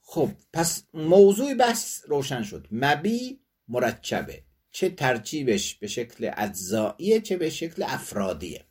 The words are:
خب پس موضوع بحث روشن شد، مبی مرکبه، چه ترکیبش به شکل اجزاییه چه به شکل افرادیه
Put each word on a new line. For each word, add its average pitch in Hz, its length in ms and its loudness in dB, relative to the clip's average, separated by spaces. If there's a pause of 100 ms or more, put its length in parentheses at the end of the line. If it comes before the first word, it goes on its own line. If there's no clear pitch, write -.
خب - 300 -2 (220)
پس 165 300 -2 (100)
موضوع 202 600 6
بحث 233 540 0
روشن 135 360 -2
شد، 92 280 -12
مبی 180 680 0 (280)
مرکبه، 113 760 -4 (280)
چه - 180 -2
ترکیبش 127 880 0
به 107 120 -12
شکل 117 500 -6
اجزاییه 107 840 0
چه 202 160 -4
به 165 120 -2
شکل 165 380 -8
افرادیه 92 840 -6